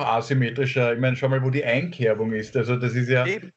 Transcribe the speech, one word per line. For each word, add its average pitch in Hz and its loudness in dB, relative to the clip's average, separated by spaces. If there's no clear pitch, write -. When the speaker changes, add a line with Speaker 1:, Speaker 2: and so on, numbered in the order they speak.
Speaker 1:
asymmetrischer. 120 0
Ich 117 -4
meine, 127 2
schau 135 0
mal, 131 0
wo 131 0
die 139 0
Einkerbung 117 0
ist. 107 -4
Also, 120 0
das 123 -2
ist 123 0
ja 127 2
Speaker 2:
Eben. 190 -6